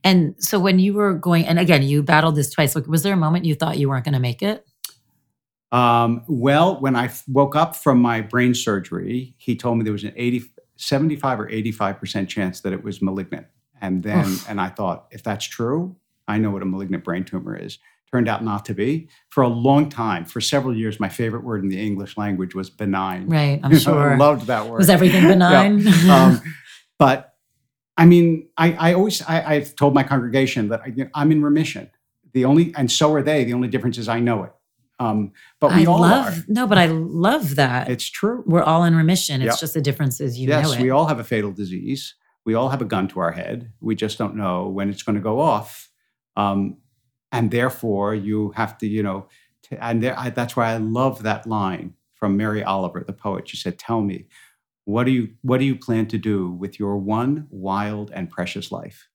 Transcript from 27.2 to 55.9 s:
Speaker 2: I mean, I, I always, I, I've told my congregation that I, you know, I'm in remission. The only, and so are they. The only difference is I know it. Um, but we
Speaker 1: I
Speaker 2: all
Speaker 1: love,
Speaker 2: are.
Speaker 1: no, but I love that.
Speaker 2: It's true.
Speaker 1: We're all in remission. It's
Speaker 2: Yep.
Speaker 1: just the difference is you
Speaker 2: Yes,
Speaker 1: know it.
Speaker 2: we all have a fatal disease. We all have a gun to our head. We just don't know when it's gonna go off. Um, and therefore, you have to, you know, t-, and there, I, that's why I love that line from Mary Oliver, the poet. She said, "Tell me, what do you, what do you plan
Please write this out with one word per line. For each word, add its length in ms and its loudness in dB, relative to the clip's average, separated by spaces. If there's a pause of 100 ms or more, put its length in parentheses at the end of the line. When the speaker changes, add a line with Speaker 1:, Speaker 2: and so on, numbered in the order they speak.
Speaker 2:
I 100 8
mean, 420 6 (100)
I, 140 4
I 220 2
always, 280 0
I, 320 -2
I've 220 -4
told 180 2
my 80 4
congregation 680 0
that 120 -4
I, 60 -16
you 160 -6
know, 100 -12
I'm 160 2
in 140 4
remission. 440 -2 (440)
The 140 2
only, 280 4
and 160 -2
so 240 2
are 80 0
they. 220 0
The 100 -4
only 140 -2
difference 280 -4
is 120 -8
I 100 -2
know 240 0
it. 100 -14 (460)
Um, 340 -2 (280)
but 140 4
we 120 8
Speaker 1:
I 40 4
Speaker 2:
all 100 6
Speaker 1:
love, 260 6
Speaker 2:
are. 220 -6
Speaker 1:
no, 180 0
but 120 4
I 80 6
love 720 -2
that. 320 0
Speaker 2:
It's 220 -6
true. 340 -4
Speaker 1:
We're 200 2
all 200 2
in 120 4
remission. 440 0
It's 140 0
Speaker 2:
Yep. 60 -4
Speaker 1:
just 140 -6
the 60 -2
difference 400 -2
is 180 -4
you 100 -4
Speaker 2:
Yes, 160 2
Speaker 1:
know 80 0
it. 100 -2
Speaker 2:
we 80 2
all 160 2
have 140 -2
a 40 -10
fatal 280 -2
disease. 640 -8 (280)
We 100 0
all 160 0
have 120 -4
a 20 -4
gun 240 -2
to 120 -8
our 120 0
head. 380 -10 (100)
We 140 -4
just 240 -6
don't 160 -6
know 340 -4
when 220 -4
it's 140 -12
gonna 160 -2
go 200 -2
off. 480 -4 (480)
Um, 420 -2 (540)
and 200 0
therefore, 600 -2
you 420 -4
have 220 -6
to, 100 -6
you 160 -2
know, 240 -8 (340)
t-, 180 -14
and 220 -2
there, 160 -4
I, 120 -6
that's 260 -6
why 160 0
I 60 -4
love 440 -2
that 240 -6
line 480 -6 (180)
from 240 -2
Mary 280 -2
Oliver, 420 -4
the 60 -12
poet. 360 -8
She 80 -14
said, 220 -8
"Tell 240 -4
me, 240 -6 (580)
what 200 -2
do 80 2
you, 180 -2 (120)
what 160 0
do 60 0
you 120 0
plan 320 -4